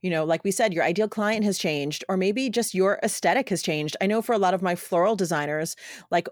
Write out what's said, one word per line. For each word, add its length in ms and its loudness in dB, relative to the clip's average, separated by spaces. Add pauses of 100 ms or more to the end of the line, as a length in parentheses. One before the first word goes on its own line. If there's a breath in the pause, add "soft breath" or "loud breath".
you 80 -2
know, 120 0
like 200 0
we 80 0
said, 240 0
your 80 2
ideal 260 2
client 340 0
has 140 2
changed, 500 -4
or 100 0
maybe 340 0
just 240 -2
your 260 2
aesthetic 480 0
has 140 -2
changed. 360 -2
I 60 0
know 160 2
for 120 0
a 40 2
lot 160 4
of 80 0
my 140 0
floral 400 2
designers, 600 -2 (360 loud breath)
like, 200 0